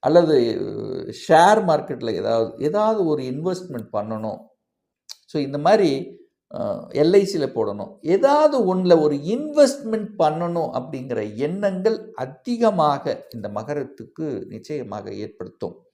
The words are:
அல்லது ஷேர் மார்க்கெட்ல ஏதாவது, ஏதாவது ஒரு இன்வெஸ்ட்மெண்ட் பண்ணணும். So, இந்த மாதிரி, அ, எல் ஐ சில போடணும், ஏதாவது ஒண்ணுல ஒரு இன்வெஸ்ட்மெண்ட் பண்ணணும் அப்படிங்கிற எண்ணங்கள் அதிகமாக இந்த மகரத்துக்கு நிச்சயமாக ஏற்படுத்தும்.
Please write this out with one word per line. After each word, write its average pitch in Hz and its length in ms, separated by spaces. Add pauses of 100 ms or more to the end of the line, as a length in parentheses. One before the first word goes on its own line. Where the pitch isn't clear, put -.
அல்லது 156 300 (920)
ஷேர் 175 400
மார்க்கெட்ல 127 460
ஏதாவது, 113 500
ஏதாவது 214 420
ஒரு 151 160
இன்வெஸ்ட்மெண்ட் 147 720
பண்ணணும். 107 420 (920)
So, - 120
இந்த 139 240
மாதிரி, 196 220 (680)
அ, - 80 (400)
எல் 170 180
ஐ 196 40
சில 170 220
போடணும், 104 540
ஏதாவது 285 560 (140)
ஒண்ணுல 180 300
ஒரு 151 160 (180)
இன்வெஸ்ட்மெண்ட் 254 840
பண்ணணும் 165 600
அப்படிங்கிற 127 420 (140)
எண்ணங்கள் 185 640 (160)
அதிகமாக 151 1200
இந்த 104 140
மகரத்துக்கு 131 760 (220)
நிச்சயமாக 104 640
ஏற்படுத்தும். - 640 (180)